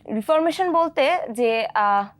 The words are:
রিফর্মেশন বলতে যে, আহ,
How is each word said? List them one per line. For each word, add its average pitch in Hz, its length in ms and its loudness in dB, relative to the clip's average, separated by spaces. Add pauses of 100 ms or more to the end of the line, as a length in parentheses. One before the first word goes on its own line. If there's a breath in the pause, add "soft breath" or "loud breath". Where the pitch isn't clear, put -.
(140)
রিফর্মেশন 320 600 0
বলতে 330 440 2 (140)
যে, 226 420 0
আহ, 202 340 0 (120)